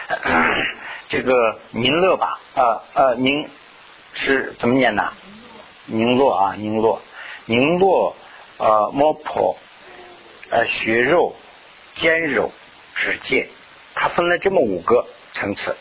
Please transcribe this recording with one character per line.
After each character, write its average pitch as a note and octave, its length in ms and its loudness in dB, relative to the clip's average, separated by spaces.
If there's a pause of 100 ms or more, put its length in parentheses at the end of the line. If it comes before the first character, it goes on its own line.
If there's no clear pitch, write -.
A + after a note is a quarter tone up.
<clears throat> - 480 0 (540)
这 - 120 -2
个 A#2+ 380 2 (120)
宁 B2+ 280 0
乐 F3+ 180 4
吧， - 220 -4 (160)
呃， A#2+ 260 2 (120)
呃， C3+ 220 2
宁， C3+ 340 -2 (640)
是 - 440 -2
怎 A#2+ 120 0
么 B2 60 4
念 A#2 200 2
呢？ F#2 160 -2 (720)
宁 A2+ 320 2
洛 C3 160 4
啊， F#2+ 240 0
宁 G#2+ 200 -4
洛。 A2 240 2 (440)
宁 C3+ 320 2
洛， D#3+ 380 2 (420)
呃， G#2+ 340 4
摸 D3 220 2
婆， G2+ 440 -4 (920)
呃， A#2 160 0
血 A2+ 360 0
肉、 C#3+ 340 2 (600)
坚 E3 280 0
肉、 A#2+ 280 -2 (440)
指 - 260 -4
戒， - 280 -4 (440)
它 - 140 -2
分 F3 220 0
了 F3 100 0
这 G3 100 -2
么 F#3 120 2
五 F#2+ 200 -2
个 A#2 240 2 (280)
层 G2+ 200 -6
次。 - 280 -8